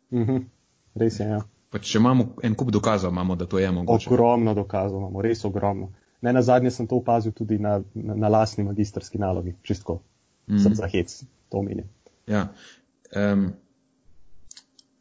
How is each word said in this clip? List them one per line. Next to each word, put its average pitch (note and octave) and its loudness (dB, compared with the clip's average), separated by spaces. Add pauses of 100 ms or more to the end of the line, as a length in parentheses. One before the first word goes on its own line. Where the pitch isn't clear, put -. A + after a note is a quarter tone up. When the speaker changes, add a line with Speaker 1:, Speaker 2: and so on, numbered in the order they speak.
(120)
Speaker 1:
Mhm. B2 0 (540)
Res A2 0
je, G#2 -4
ja. G#2+ -2 (280)
Speaker 2:
Pač, G#2 -10
če - 0
imamo B2 4 (140)
en A2 -2
kup B2+ -2
dokazov, G2+ 2
imamo, F#2 -2
da F2 -6
to F#2 -4
je F#2+ 2
mogoče. F#2 2
Speaker 1:
Ogromno A#2 4
dokazov G2 -2
imamo, G2 -6
res A2 -2
ogromno. G2 -4 (320)
Ne B2 2
nazadnje B2+ 4
sem A#2+ -4
to B2+ 0
opazil A#2 0
tudi A2 -2
na, G#2 0 (140)
na, G#2+ -8
na G#2+ 0
lastni A2 2
magistrski G2+ -4
nalogi, F2+ -4
čisto F2+ -6 (460)
Speaker 2:
Mhm. G2+ 2
Speaker 1:
sem G2+ 6
za G#2 -4
hec, F#2+ -2 (340)
to - -8
omenjam. G2+ -4 (360)
Speaker 2:
Ja. G#2 0 (640)
Em, G2+ 2 (1500)